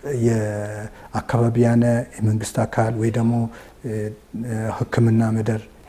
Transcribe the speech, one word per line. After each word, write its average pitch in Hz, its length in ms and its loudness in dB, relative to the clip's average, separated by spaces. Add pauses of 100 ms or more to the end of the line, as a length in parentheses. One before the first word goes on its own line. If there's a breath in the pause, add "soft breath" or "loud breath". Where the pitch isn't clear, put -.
(240)
የአካባቢ 110 1400 -2
ያነ 117 240 6 (280)
የመንግስት 110 480 -2
አካል 113 360 0
ወይ 110 160 0
ደግሞ፣ 117 220 0 (480 loud breath)
እ፣ 113 100 -8 (500)
እ፣ 120 140 -6 (180)
ህክምና 113 560 2
መደር 110 320 0 (280)